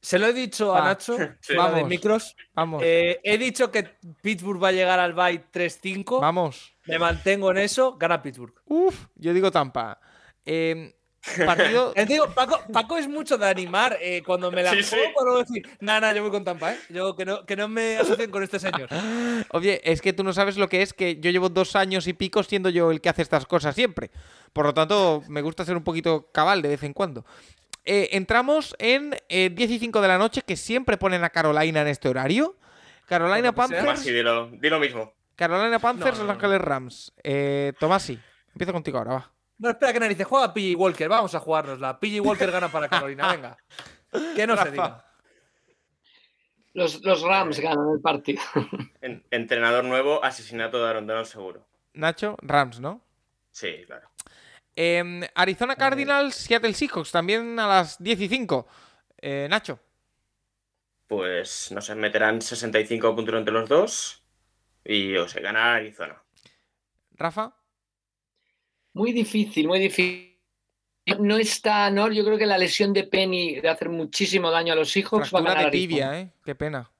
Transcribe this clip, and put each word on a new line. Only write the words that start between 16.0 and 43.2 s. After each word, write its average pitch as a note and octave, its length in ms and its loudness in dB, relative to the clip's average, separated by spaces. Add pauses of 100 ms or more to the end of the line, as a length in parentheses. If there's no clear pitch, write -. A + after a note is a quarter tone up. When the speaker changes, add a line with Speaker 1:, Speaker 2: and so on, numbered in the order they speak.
Speaker 1:
nah, G#3+ 140 2
yo G#3 80 0
voy G#3 80 -2
con G3 140 -4
Tampa, F3 280 -4
¿eh?". - 60 -8 (100)
Yo, F#3 260 -4
que F3+ 120 -6
no, G3 180 -6
que G3+ 120 -6
no G#3 120 -4
me A3+ 300 -2
asocien A3 320 0
con G3 120 -4
este G3 160 -6
señor. F3 300 -6
Speaker 2:
<laughs> A3+ 640 -4
Oye, F#3 340 0
es D#3+ 160 2
que F#3+ 140 0
tú F#3+ 100 -2
no F#3+ 80 -2
sabes G3 240 0
lo G3 140 0
que F#3 100 2
es G3 140 0
que E3+ 260 -2
yo E3+ 100 0
llevo F3+ 200 2
dos F3+ 260 0
años F#3+ 320 0
y F3+ 60 -4
pico F#3+ 280 0
siendo F#3+ 280 0
yo E3+ 200 4
el D#3 120 -2
que F3 80 4
hace E3+ 100 -2
estas D3 240 2
cosas D3+ 300 0
siempre. A3 360 -2 (440)
Por D3+ 100 0
lo D3 80 4
tanto, D#3+ 560 4
me D3 140 -6
gusta D#3+ 240 -6
ser F3+ 100 -2
un D#3+ 80 -6
poquito E3 480 -2
cabal F3 300 4
de D3 80 0
vez C#3+ 140 -2
en C#3+ 100 -8
cuando. C#3+ 320 -4 (580)
Eh, G3 280 2
entramos B3 680 2
en, C4+ 380 0 (140)
eh, F#3 220 4
diez G#3+ 180 0
y A#3+ 80 0
cinco A3+ 240 0
de G3 60 6
la F#3 100 6
noche, A3+ 240 2
que F3+ 140 -4
siempre A#3+ 420 0
ponen F#3 260 0
a E3 60 0
Carolina D#3 520 2
en D3 60 2
este C#3+ 200 -2
horario. E3 480 2 (500)
Carolina G3 460 2
Speaker 1:
Por B3 120 2
lo C4 60 -2
que - 40 -4
sea. - 100 0
Speaker 2:
Panthers. C#4+ 200 0
Speaker 3:
Tomasi, - 80 -2
dilo, A#2 400 2
di C#3 160 -2
lo D#3 100 2
mismo. B2 340 -2 (220)
Speaker 2:
Carolina G3 440 0
Panthers, A#3+ 400 0
Speaker 1:
No, G#3+ 60 -4
no, G#3 80 -2
Speaker 2:
Los F#3+ 60 -4
Speaker 1:
no. G3 80 -6
Speaker 2:
Ángeles G3 200 4
Rams. C3 460 -6 (100)
Eh, C#3+ 580 -2
Tomasi, D#3 380 0 (340)
empiezo F3+ 220 -6
contigo D3+ 240 -4
ahora, A2+ 160 -4
va. B2+ 180 -8 (260)
Speaker 1:
No, A#3 120 -2
espera, A#3 240 2
que A#3+ 60 0
narices, G3 260 -2
juega B3+ 280 2
P F#3+ 180 0
J E3+ 100 -2
Walker, E3 260 0
vamos G#3 260 2
a D#3 60 -2
jugárnosla. C#3 580 -4
P G#3+ 200 -4
J G#3 40 -2
Walker G3 280 2
gana F3+ 200 -2
para D3 180 -2
Carolina, C#3+ 400 -2